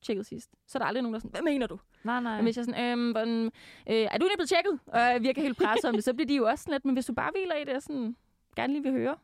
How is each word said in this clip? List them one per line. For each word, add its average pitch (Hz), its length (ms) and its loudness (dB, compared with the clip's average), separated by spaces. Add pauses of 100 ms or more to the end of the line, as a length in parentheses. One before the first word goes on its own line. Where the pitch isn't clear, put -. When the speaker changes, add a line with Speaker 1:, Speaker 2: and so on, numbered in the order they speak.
Speaker 1:
tjekket 208 240 -4
sidst?" - 240 -14 (180)
Så - 100 -6
er - 20 -2
der - 80 0
aldrig 220 160 0
nogen, 233 100 -2
der - 40 -4
er 120 40 -8
sådan, - 100 -12
"Hvad 185 100 -6
mener 285 260 2
du?" - 120 -10 (240)
Speaker 2:
Nej, 240 180 -2
nej. 233 140 -4
Speaker 1:
Men 214 100 0
hvis 233 120 2
jeg 240 80 -4
sådan, 240 340 -2
"Øhm, 240 120 0
hvordan, 226 340 0
øh, 226 60 -2 (360)
er 220 300 2
du 294 80 4
egentlig 403 120 2
blevet 320 120 -2
tjekket?" 349 380 2
Og - 120 2
jeg 247 220 4
virker 262 200 0
helt 277 160 0
presset 330 320 2
om 233 60 2
det, 214 80 2
så 254 100 2
bliver 254 140 -2
de 285 80 2
jo 247 120 4
også 202 160 0
sådan 320 100 -4
lidt, 277 120 -2
men 269 100 2
hvis 254 100 0
du 247 80 -4
bare 269 220 -2
hviler 370 200 -2
i 294 80 -2
det, 277 120 -4
og 285 60 -4
sådan, 247 340 -6 (400)
gerne 254 180 0
lige 285 100 -2
vil 269 80 0
høre 262 320 0